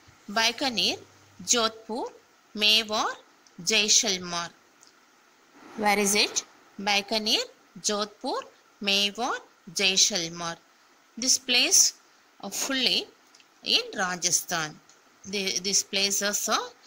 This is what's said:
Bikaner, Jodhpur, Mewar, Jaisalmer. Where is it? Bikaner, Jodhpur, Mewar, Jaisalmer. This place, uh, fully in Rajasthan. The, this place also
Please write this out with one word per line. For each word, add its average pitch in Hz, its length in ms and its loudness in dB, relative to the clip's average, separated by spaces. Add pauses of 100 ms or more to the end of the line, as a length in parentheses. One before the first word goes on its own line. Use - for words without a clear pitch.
(300)
Bikaner, 226 680 0 (460)
Jodhpur, 226 640 -2 (500)
Mewar, 214 520 2 (540)
Jaisalmer. 185 880 0 (1300)
Where 208 240 2
is 202 160 2
it? - 300 0 (340)
Bikaner, 214 600 0 (400)
Jodhpur, 214 580 -4 (420)
Mewar, 202 520 0 (400)
Jaisalmer. 170 840 0 (600)
This 254 200 2
place, - 580 2 (460)
uh, 202 80 -10
fully 262 580 -2 (560)
in 370 180 2 (160)
Rajasthan. 175 840 -2 (460)
The, 190 340 -4
this 190 240 0
place 196 380 0
also 208 320 -2 (340)